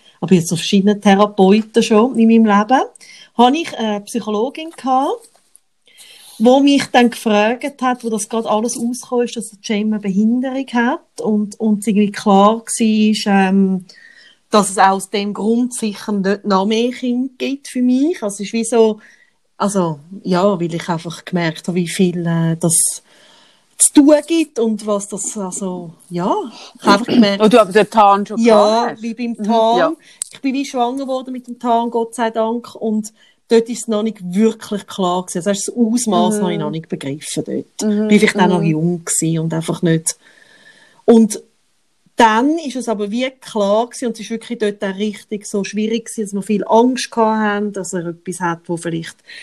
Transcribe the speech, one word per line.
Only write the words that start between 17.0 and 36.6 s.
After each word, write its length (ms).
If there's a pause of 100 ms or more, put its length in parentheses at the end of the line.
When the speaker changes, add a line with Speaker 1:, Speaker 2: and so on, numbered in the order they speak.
Speaker 1:
gibt 300
für 140
mich. 400
Also 200
es 60
ist 40
wie 120
so, 360 (580)
also, 400 (240)
ja, 380
weil 120
ich 160
einfach 360
gemerkt 440
habe, 80
wie 120
viel, 380
äh, 300
das 180 (1000)
zu 160
tun 220 (120)
gibt 320
und 280
was 220
das, 280
also, 560 (160)
ja, 240 (440)
ich 60
habe 180
einfach 60
gemerkt, 360
Speaker 2:
Und 100
du 80
aber 120
den 180
Tarn 360
schon 140
Speaker 1:
ja, 140 (300)
Speaker 2:
gehabt 80
hast? 100
Speaker 1:
wie 120
beim 240
Speaker 2:
Mhm, 60
Speaker 1:
Tarn. 340
Speaker 2:
ja. 140 (400)
Speaker 1:
Ich 80
bin 140
wie 100
schwanger 400
geworden 280
mit 160
dem 100
Tarn, 320
Gott 240
sei 160
Dank, 460
und 360 (360)
dort 200
ist 140
es 60
noch 140
nicht 140 (180)
wirklich 520
klar 400
gewesen. 200
Also, 40
das 260
Ausmaß 640
Speaker 2:
Mhm. 40
Speaker 1:
habe 120
ich 40
noch 120